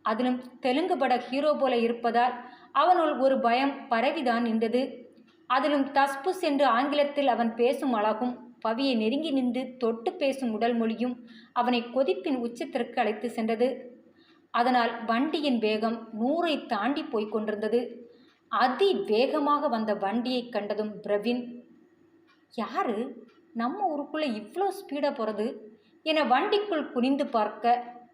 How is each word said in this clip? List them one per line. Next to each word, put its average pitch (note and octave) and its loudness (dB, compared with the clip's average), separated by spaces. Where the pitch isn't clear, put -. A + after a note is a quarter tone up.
அதிலும் B3 -2
தெலுங்கு D4+ 2
பட B3 2
ஹீரோ C#4+ 0
போல B3+ 2
இருப்பதால் A#3 2
அவனுள் D#4 4
ஒரு C4 4
பயம் B3+ 2
பரவிதான் A#3+ 2
நின்றது. A#3 0
அதிலும் C#4 2
தஸ்புஸ் C#4 0
என்று C#4+ 2
ஆங்கிலத்தில் C#4+ 2
அவன் A3+ 2
பேசும் B3+ 2
அழகும் G#3+ -2
பவியை A#3+ 0
நெருங்கி C#4 0
நின்று B3+ -2
தொட்டு A3+ -2
பேசும் C4 -2
உடல் A#3 0
மொழியும் A#3 -2
அவனை A#3+ 2
கொதிப்பின் C#4 0
உச்சத்திற்கு A#3+ -6
அழைத்து G#3+ -2
சென்றது. A3+ -2
அதனால் A#3+ 2
வண்டியின் C#4 0
வேகம் A3 -2
நூறை C#4+ 0
தாண்டி B3 -2
போய்க் G#3+ -4
கொண்டிருந்தது. G#3+ -2
அதிவேகமாக C4+ 2
வந்த A3 0
வண்டியை A#3 -2
கண்டதும் G#3 -4
பிரவீன், A3+ -2
"யாரு A#3+ -4
நம்ம D4+ -2
ஊருக்குள்ள D4+ -4
இவ்ளோ C4 -2
ஸ்பீடா D4 -2
போறது?" G#3+ -4
என D#4 2
வண்டிக்குள் D#4+ 2
குனிந்து C4+ 0
பார்க்க A#3 0